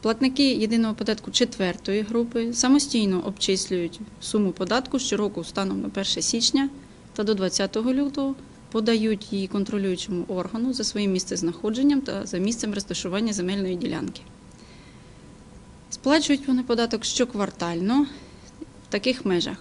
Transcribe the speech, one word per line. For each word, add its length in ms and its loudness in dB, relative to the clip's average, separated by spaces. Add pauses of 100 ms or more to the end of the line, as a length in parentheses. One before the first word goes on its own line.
Платники 420 2
єдиного 500 2
податку 380 -4
четвертої 680 0
групи 520 -2
самостійно 720 4
обчислюють 720 -2 (220)
суму 300 2
податку 480 0
щороку 440 -2
станом 380 -2
на 80 -4
перше 320 -4
січня 480 2 (440)
та 100 -2
до 100 2
двадцятого 600 0
лютого, 420 0 (360)
подають 600 0
її 140 -2
контролюючому 800 -2
органу 460 -2
за 100 -2
своїм 280 0
місцезнаходженням 880 0
та 240 -6
за 120 -6
місцем 360 -2
розташування 600 -4
земельної 420 -2
ділянки. 460 -6 (1700)
Сплачують 580 2
вони 160 2
податок 420 0
щоквартально 1040 0 (800)
в 40 -8
таких 340 0
межах. 360 2